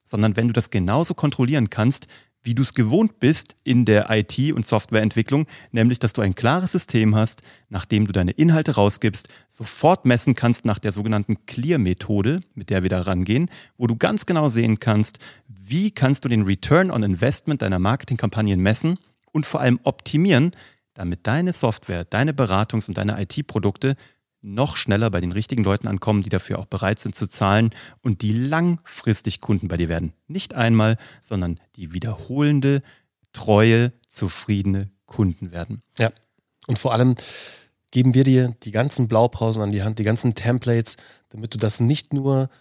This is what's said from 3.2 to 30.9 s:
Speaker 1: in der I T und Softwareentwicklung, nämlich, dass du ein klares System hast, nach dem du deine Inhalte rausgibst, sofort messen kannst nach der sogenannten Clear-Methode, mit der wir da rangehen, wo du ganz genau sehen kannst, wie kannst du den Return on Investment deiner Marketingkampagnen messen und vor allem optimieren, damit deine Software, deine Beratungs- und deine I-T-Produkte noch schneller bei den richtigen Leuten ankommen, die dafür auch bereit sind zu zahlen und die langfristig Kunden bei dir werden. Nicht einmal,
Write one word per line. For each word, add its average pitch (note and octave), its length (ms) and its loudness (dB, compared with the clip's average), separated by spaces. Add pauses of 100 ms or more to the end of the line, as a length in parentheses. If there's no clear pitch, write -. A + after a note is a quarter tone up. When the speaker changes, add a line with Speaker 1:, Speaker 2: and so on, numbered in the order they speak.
Speaker 1:
in B2 220 4
der G#2 240 4
I G#2+ 140 2
T C#3 280 -2
und A2+ 140 -4
Softwareentwicklung, A2+ 800 0 (260)
nämlich, A#2 280 2
dass A2 120 0
du A#2+ 100 -4
ein F#2+ 140 0
klares F3 380 0
System A2 420 2
hast, A2 260 0 (280)
nach F#2 160 -8
dem G#2+ 200 0
du G2+ 60 -4
deine F2+ 200 0
Inhalte D#3 420 2
rausgibst, - 560 0 (180)
sofort - 580 0
messen B2 300 2
kannst A#2+ 300 0
nach G#2+ 140 0
der G#2+ 120 -4
sogenannten G#2 540 -2
Clear-Methode, A#2+ 960 -2 (140)
mit G2 140 -12
der F#2+ 140 0
wir F#2 60 0
da F#2 120 -2
rangehen, G2 480 -2 (280)
wo B2 100 0
du A2+ 80 0
ganz - 300 -2
genau D#3 240 2
sehen A2+ 300 2
kannst, G#2+ 400 0 (280)
wie A#2+ 440 -4
kannst C#3 340 0
du B2+ 40 -2
den A2+ 120 2
Return C#3+ 500 2
on A2 120 -2
Investment A#2 580 -2
deiner F#2+ 180 0
Marketingkampagnen G#2+ 800 0
messen A2+ 380 0 (340)
und D3+ 140 -2
vor C3+ 160 -4
allem B2 220 2
optimieren, D#3 680 2 (420)
damit F2 320 -6
deine E3+ 260 -2
Software, F2+ 520 -4
deine C#3 280 0
Beratungs- A2 560 -2
und - 80 -8
deine G2+ 240 -2
I-T-Produkte A2+ 760 -4 (460)
noch G#2+ 340 -4
schneller G#2+ 360 0
bei F2 100 -2
den F2 100 -2
richtigen G#2+ 320 -2
Leuten G2 240 0
ankommen, G2+ 340 0
die G#2 80 -6
dafür - 280 -4
auch F2+ 80 -10
bereit G2 340 -4
sind G2+ 160 -8
zu G2+ 120 -6
zahlen G#2+ 420 2 (320)
und A2+ 220 -4
die G#2+ 100 0
langfristig C#3+ 1040 -2
Kunden G2 280 -2
bei E2+ 100 -4
dir E2+ 100 -2
werden. D#2+ 260 -4 (140)
Nicht - 280 -10
einmal, A2+ 420 2 (240)